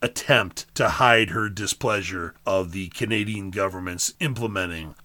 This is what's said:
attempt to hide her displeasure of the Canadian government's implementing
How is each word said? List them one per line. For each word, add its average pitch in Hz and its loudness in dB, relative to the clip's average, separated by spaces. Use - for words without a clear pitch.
attempt 120 0
to 117 2
hide 113 6
her 107 -2
displeasure 95 -2
of 95 0
the 92 -4
Canadian 104 -2
government's 92 -4
implementing 98 -2